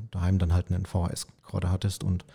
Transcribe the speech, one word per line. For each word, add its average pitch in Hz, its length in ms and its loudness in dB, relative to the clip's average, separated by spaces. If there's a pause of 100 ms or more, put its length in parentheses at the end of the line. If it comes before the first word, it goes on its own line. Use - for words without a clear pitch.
(120)
daheim 92 280 2
dann 85 140 4
halt 87 180 2
einen 90 140 0
V-H-S-Rekorder - 840 -4
hattest. 95 320 -2
Und 92 320 -2